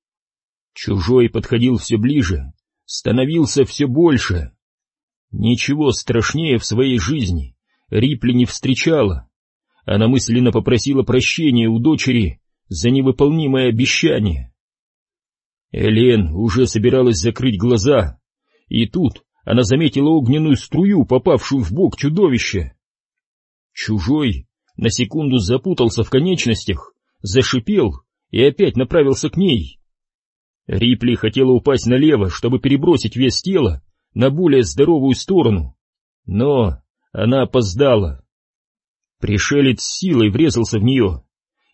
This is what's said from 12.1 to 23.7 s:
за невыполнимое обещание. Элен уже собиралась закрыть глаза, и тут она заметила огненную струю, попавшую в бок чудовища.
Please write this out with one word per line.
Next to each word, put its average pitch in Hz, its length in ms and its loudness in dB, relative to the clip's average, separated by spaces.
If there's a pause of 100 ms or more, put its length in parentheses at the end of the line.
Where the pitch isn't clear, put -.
за 82 240 -2
невыполнимое 135 800 2
обещание. 110 840 -2 (1200)
Элен 110 640 2
уже 113 340 0
собиралась 120 500 2
закрыть 113 400 -2
глаза, 110 640 0 (480)
и - 200 -2
тут 165 360 -4 (200)
она 117 200 2
заметила 139 460 0
огненную 156 460 2
струю, 175 500 0
попавшую 131 580 0
в 82 80 -4
бок 147 260 0
чудовища. 143 800 -2 (1000)